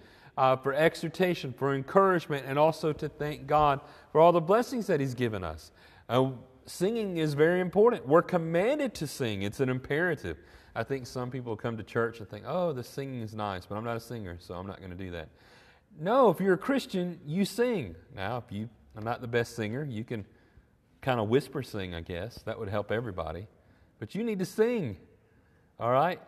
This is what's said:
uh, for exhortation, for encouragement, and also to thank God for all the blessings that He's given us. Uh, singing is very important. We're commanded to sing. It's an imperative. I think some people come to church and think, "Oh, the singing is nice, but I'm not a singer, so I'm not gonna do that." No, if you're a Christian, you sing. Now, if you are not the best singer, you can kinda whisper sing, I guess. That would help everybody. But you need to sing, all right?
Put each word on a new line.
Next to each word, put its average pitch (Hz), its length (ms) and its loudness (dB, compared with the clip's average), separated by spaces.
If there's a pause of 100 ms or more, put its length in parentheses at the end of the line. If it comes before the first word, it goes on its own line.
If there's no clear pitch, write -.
(380)
uh, 131 180 6
for 131 180 -2
exhortation, 160 760 0
for 139 240 0
encouragement, 151 720 2
and 135 100 -2
also 156 360 4
to 147 160 -6
thank 143 360 -8
God 147 360 4 (320)
for 151 80 8
all 175 100 10
the 170 80 6
blessings 214 480 2
that 156 140 2
He's 135 140 -2
given 110 280 -2
us. 80 280 -10 (360)
Uh, 131 220 4 (360)
singing 202 520 -2
is 156 160 0
very 165 260 4
important. 185 480 2
We're 160 140 8
commanded 185 760 0
to 156 120 -6
sing. 107 340 -2
It's 101 180 -4
an 135 80 2
imperative. 131 720 -2 (360)
I 113 100 -4
think 135 220 -6
some 123 260 -8
people 120 260 -8
come 117 200 -4
to 107 60 -10
church 117 360 -2
and 104 100 -14
think, 104 180 -14
"Oh, 170 240 -2
the 123 120 -6
singing 135 380 -10
is 107 120 -10
nice, 104 320 -6
but 104 100 -10
I'm 107 80 -6
not 117 140 -4
a - 20 -6
singer, 101 400 -12
so 90 140 -14
I'm 90 140 -10
not 98 120 -12
gonna 90 160 -14
do 95 160 -10
that." 85 160 -10 (720)
No, 226 300 4
if 160 100 2
you're 190 140 2
a 175 40 0
Christian, 180 680 -2
you 165 180 0
sing. 190 520 -2 (200)
Now, 101 220 -4
if 113 160 -12
you 107 160 -6 (260)
are 107 60 -12
not 113 180 -4
the 123 80 -10
best 117 280 0
singer, 113 280 -4
you 120 220 -6
can 110 200 -6 (760)
kinda 120 240 2
whisper 135 360 2
sing, 95 320 -8
I 85 60 -6
guess. 90 440 -8
That 110 140 -8
would 107 120 -8
help 104 200 -2
everybody. 90 580 -4 (520)
But 113 160 -10
you 202 80 -4
need 220 160 -4
to 175 60 -2
sing, 214 500 0 (840)
all 113 140 0
right? 151 360 2